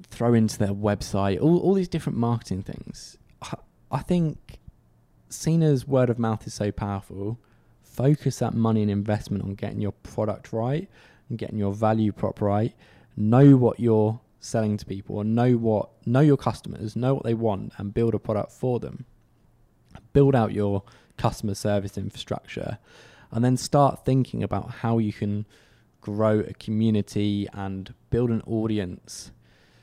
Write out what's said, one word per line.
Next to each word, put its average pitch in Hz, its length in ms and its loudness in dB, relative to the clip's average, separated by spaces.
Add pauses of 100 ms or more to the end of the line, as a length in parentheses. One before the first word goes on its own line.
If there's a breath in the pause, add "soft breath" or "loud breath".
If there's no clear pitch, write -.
throw 117 240 0
into 110 240 2
their 101 160 -2
website, 101 680 -2
all, 165 180 4
all 180 140 2
these 185 140 0
different 143 300 -4
marketing 113 460 -2
things. - 540 -14 (240)
I, - 120 -12 (380)
I 139 80 -4
think - 580 -2 (720)
seeing 165 340 0
as 139 240 4
word 127 220 2
of 117 80 0
mouth 113 300 -2
is - 60 -12
so 104 180 -2
powerful, 101 680 -6 (460 soft breath)
focus 135 560 0
that 117 140 -2
money 113 280 2
and 104 100 0
investment 101 520 -2
on 98 120 -6
getting 107 260 -6
your 101 100 -2
product - 640 -6
right 135 340 -4 (420 soft breath)
and 117 80 -6
getting 110 200 -8
your 101 160 -2
value 110 380 2
prop - 300 -6
right. 104 320 0 (420 soft breath)
Know 131 420 8
what 123 220 2
you're 110 400 2 (200)
selling 107 380 -2
to - 80 -12
people, 101 340 -8
and 110 160 -2
know 123 180 4
what, 113 360 0 (160)
know 120 140 2
your 147 180 6
customers, - 580 -6
know 127 200 0
what - 80 -8
they 117 100 0
want, 110 440 -2
and 101 160 -8
build 117 200 2
a 101 60 -2
product 104 320 -4
for 123 280 -2
them. - 260 -12 (1080)
Build 139 220 6
out 107 180 2
your 101 300 0 (340 soft breath)
customer 104 380 -2
service 104 420 -2
infrastructure, - 800 -8 (540 loud breath)
and 117 120 -2
then 127 140 2
start - 480 2
thinking 127 380 0
about 101 260 -4
how 117 300 -2
you 107 120 -2
can 104 340 -4 (540 soft breath)
grow 107 420 0
a - 120 -8
community 104 960 -2
and 95 420 -10 (180)
build 120 180 2
an 113 160 -2
audience, 107 880 -6 (520 soft breath)